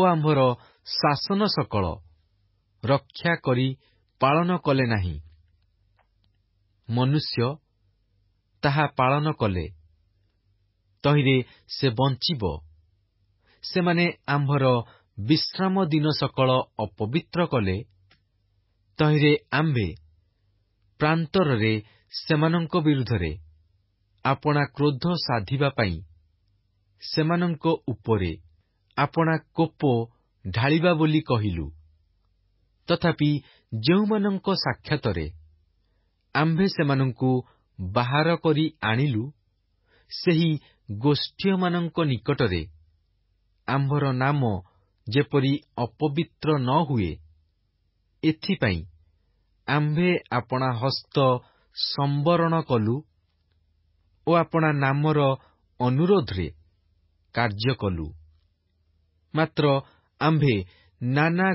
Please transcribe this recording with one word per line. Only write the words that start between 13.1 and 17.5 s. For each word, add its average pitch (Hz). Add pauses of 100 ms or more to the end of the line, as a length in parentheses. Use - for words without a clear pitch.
ସେମାନେ 175 (240)
ଆମ୍ଭର 139 (540)
ବିଶ୍ରାମ 185
ଦିନ 151
ସକଳ 131 (280)
ଅପବିତ୍ର 123
କଲେ, 98 (1200)